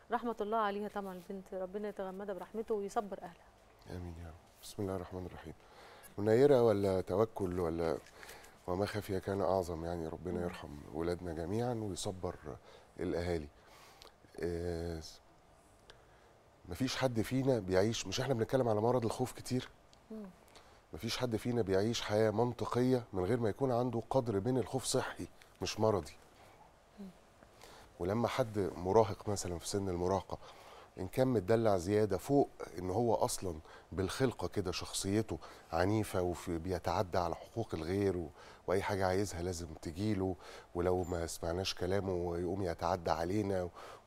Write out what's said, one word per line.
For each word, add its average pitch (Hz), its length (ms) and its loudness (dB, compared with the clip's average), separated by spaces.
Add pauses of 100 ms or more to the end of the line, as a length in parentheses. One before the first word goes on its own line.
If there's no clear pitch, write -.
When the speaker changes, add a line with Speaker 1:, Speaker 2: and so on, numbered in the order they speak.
(120)
Speaker 1:
رحمة 233 280 -2
الله 214 180 -2
عليها 208 300 -2
طبعًا 196 260 -6
البنت، 190 400 -12
ربنا 190 340 -6
يتغمدها 196 460 -6
برحمته 214 400 -4
ويصبر 202 480 -2
أهلها. - 240 -16 (440)
Speaker 2:
آمين 87 320 -8
يا 85 60 -12
رب. 80 60 -16 (280)
بسم - 200 -8
الله 95 140 0
الرحمن 90 300 -6
الرحيم. 78 280 -12 (640)
منيرة 120 440 8
ولا 101 380 6
توكل 92 600 0
ولا 82 380 0 (680)
وما 92 200 0
خفي 98 340 -4
كان 98 200 -2
أعظم، 85 440 2
يعني 85 240 -4
ربنا 87 300 -6
Speaker 1:
مم. 87 60 -2
Speaker 2:
يرحم 87 240 -6 (260)
ولادنا 85 380 -2
جميعًا 104 420 -2
ويصبر 95 600 -4 (680)
الأهالي. 85 480 -2 (920)
آه، 85 600 -2 (1700)
مفيش 120 280 -2
حد 123 240 2
فينا 127 380 2
بيعيش، 95 480 2
مش 95 140 -2
إحنا 131 140 2
بنتكلم 120 340 2
على 104 120 4
مرض 120 240 4
الخوف 120 280 -2
كتير؟ - 360 -4 (420)
Speaker 1:
مم. 220 120 -10 (680)
Speaker 2:
مفيش 107 260 -4
حد 120 180 -2
فينا 117 260 0
بيعيش 98 400 2
حياة 107 280 4
منطقية 120 840 2
من 90 120 2
غير 117 160 2
ما 113 80 2
يكون 131 240 0
عنده 117 380 0
قدر 117 300 2
من 127 180 2
الخوف 123 260 -2
صحي 104 420 -2 (360)
مش 95 180 -2
مرضي. 107 320 4 (880)
Speaker 1:
مم. 196 60 -12 (920)
Speaker 2:
ولما 107 280 2
حد 107 480 0
مراهق 98 520 4
مثلًا 95 300 -2
في - 100 -10
سن 98 200 -2
المراهقة 90 500 0 (600)
إن 92 100 -4
كان 131 200 2
متدلع 110 480 4
زيادة 95 420 2
فوق 139 300 4 (300)
إن 92 120 -2
هو 113 240 2
أصلًا 95 400 0 (380)
بالخلقة 92 560 0
كده 92 240 -2
شخصيته 98 680 -2 (340)
عنيفة 98 500 2
وفي، 87 360 -2
بيتعدى 90 600 0
على 85 160 0
حقوق - 400 -8
الغير 90 420 2
و-، 82 120 -4 (380)
وأي 92 160 2
حاجة 98 240 2
عايزها 92 360 0
لازم 87 240 -4 (160)
تجيله، 95 540 0 (380)
ولو 90 280 2
ما 85 240 -2
سمعناش 87 480 -4
كلامه 90 640 -2
يقوم 92 240 -2
يتعدى 87 480 0
علينا 92 580 0 (380)